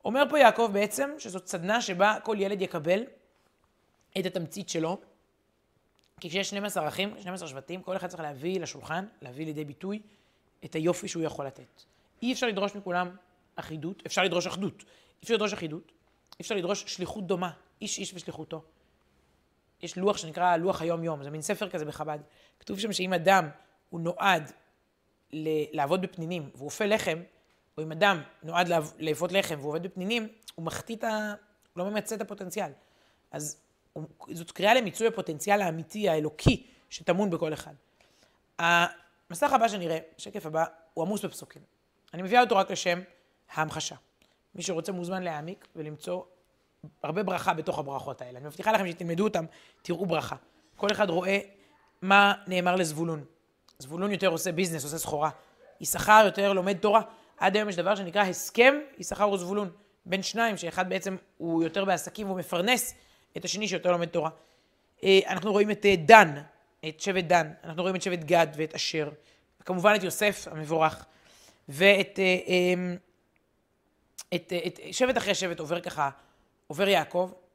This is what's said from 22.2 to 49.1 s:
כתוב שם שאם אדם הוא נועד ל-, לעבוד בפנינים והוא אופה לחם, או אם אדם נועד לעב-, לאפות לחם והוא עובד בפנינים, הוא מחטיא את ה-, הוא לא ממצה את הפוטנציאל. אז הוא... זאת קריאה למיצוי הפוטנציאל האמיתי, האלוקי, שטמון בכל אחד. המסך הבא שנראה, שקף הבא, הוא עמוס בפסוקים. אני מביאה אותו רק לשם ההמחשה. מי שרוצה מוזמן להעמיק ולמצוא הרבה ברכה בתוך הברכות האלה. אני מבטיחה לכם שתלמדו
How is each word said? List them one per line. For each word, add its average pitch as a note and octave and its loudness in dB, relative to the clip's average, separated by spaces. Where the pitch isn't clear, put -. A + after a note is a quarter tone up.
כתוב G3 -8
שם G#3 -4
שאם F#3 -2
אדם F3 4
הוא E3+ -10
נועד E3+ 0
ל-, D#3 -2
לעבוד D#3 0
בפנינים E3 -8
והוא C3 -16
אופה G#3 -4
לחם, F#3 0
או D#3 -8
אם D#3+ -8
אדם E3+ 2
נועד E3+ 0
לעב-, D#3+ 0
לאפות D#3 -2
לחם F#3+ 0
והוא C#3 -8
עובד D#3+ -4
בפנינים, G#3 -4
הוא E3 -10
מחטיא A3+ -8
את A3+ -8
ה-, G#3+ -4
הוא F3 -6
לא G3+ -4
ממצה G#3+ -4
את G3+ -8
הפוטנציאל. F#3+ -8
אז D3+ -10
הוא... D#3 -10
זאת E3+ -12
קריאה G3+ 4
למיצוי A3+ 0
הפוטנציאל G3+ -2
האמיתי, F3 -4
האלוקי, D#3 2
שטמון F#3 0
בכל D#3 -2
אחד. D3 -12
המסך F3 2
הבא A3+ 6
שנראה, E3+ -2
שקף G3 -12
הבא, D#3+ 0
הוא D#3+ -2
עמוס G3 -2
בפסוקים. - -12
אני F3 -8
מביאה A3 4
אותו A#3 4
רק F#3+ 2
לשם F3 -2
ההמחשה. D#3 -4
מי - -12
שרוצה E3 -4
מוזמן F3+ -6
להעמיק E3 -10
ולמצוא D#3+ -8
הרבה D#3+ -2
ברכה F#3 0
בתוך D#3+ -4
הברכות C#3 -8
האלה. B2 -16
אני C#3 -14
מבטיחה G#3 -2
לכם G3 2
שתלמדו E3+ -2